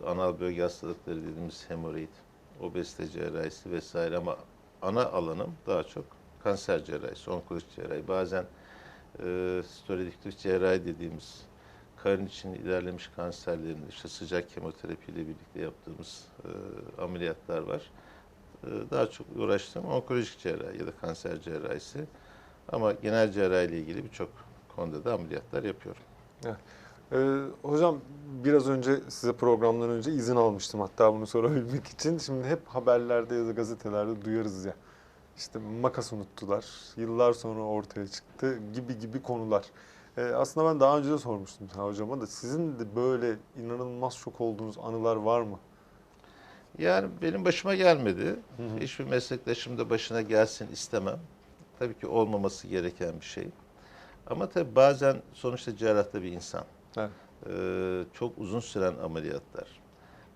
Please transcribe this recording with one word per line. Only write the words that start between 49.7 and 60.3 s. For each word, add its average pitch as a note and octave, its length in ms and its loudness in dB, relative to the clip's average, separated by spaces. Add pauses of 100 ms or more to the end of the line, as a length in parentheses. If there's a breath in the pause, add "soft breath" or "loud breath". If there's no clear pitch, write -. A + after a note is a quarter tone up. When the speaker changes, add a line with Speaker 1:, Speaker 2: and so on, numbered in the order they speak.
Speaker 1:
da A#2 120 0
başına A2+ 320 0
gelsin G#2+ 500 4
istemem. G#2 460 -2 (600)
Tabii A#2+ 200 -4
ki G2+ 80 -8
olmaması G2+ 640 2
gereken F2 520 -2
bir - 60 -18
şey. - 220 -8 (800 loud breath)
Ama F3 220 -2
tabii C#3 280 0
bazen C#3 460 8 (100)
sonuçta B2 440 -4
cerrah G#2 360 4
da G2 100 -2
bir F2+ 100 -6
insan. E2+ 320 -8 (340)
Speaker 2:
Evet. G#2+ 120 -2 (400 loud breath)
Speaker 1:
Ee, F#2 600 -2
çok A#2+ 260 -6
uzun G#2 220 -4
süren F#2 380 0
ameliyatlar. D#2 720 -6 (680 loud breath)